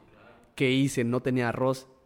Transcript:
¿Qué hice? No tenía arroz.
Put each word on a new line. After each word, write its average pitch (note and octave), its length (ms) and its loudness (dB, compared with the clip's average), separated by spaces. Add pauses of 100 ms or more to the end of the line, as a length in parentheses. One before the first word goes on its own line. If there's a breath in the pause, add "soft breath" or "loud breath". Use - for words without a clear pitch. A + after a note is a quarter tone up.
(560 loud breath)
¿Qué C3+ 160 2
hice? C3+ 320 2
No B2 160 0
tenía B2+ 280 0
arroz. B2+ 380 -2 (200)